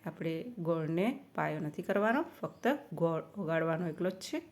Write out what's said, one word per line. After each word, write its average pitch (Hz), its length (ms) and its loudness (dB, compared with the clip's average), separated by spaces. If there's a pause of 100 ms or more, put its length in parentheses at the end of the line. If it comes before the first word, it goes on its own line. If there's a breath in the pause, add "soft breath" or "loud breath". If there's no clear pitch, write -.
આપણે 165 260 -4 (340)
ગોળને 165 380 2 (300)
પાયો 156 300 0
નથી 175 220 -6
કરવાનો, 214 340 4 (160)
ફક્ત - 260 -8 (360)
ગોળ 165 220 2 (200)
ઓગાળવાનો 165 500 2
એકલો 180 180 0
જ 185 160 -12
છે. 302 120 -4 (120)